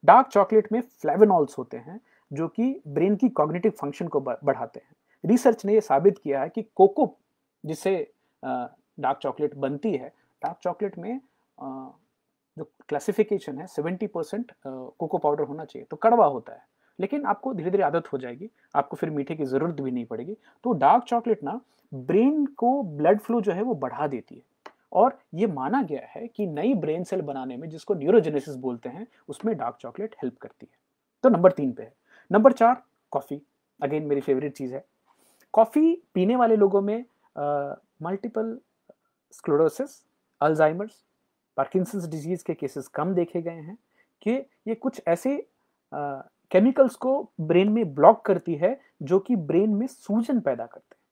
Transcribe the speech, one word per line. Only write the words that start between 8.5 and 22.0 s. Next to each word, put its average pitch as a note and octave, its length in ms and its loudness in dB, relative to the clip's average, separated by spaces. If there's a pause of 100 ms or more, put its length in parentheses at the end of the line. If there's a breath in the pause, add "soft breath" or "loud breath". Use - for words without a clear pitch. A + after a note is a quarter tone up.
डार्क C#3 180 -2
चॉकलेट D3 380 -4
बनती C#3+ 360 -4
है, C3+ 180 -6 (340)
डार्क E3 200 -6
चॉकलेट F#3+ 340 -6
में, G#3 200 -8 (440)
अ, C3+ 300 -14 (680)
जो D#3 60 -12
क्लासिफिकेशन F#3+ 920 -4
है B2+ 100 -12
सेवेंटी F3+ 400 -6
परसेंट, G3+ 440 -8
अ, - 40 -20 (440)
कोको E3 180 -4
पाउडर D3 260 0
होना D3+ 220 -10
चाहिए, - 260 -18
तो D#3 60 -12
कड़वा A3+ 280 4
होता C3+ 280 -4
है, - 140 -20 (320)
लेकिन C#4 260 -6
आपको A#3 280 -4
धीरे-धीरे F#3 300 -2
आदत E3 300 -2
हो C#3+ 40 -6
जाएगी, B2+ 320 -12 (260)
आपको C#3+ 220 -2
फिर D#3+ 120 -4
मीठे D3+ 260 -6
की C3+ 100 -4
ज़रूरत C#3+ 360 -4
भी C3 100 -6
नहीं B2 140 -6
पड़ेगी। B2 320 -12 (260 soft breath)
तो B3 100 0
डार्क E3+ 300 4
चॉकलेट A#3 400 -2
ना F3 180 -8 (320)
ब्रेन G#3+ 520 2